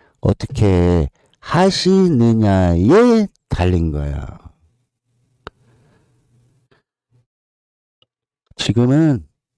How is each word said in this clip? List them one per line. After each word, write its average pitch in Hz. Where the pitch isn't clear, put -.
어떻게 87
하시느냐에 160
달린 87
거야. 71
지금은 127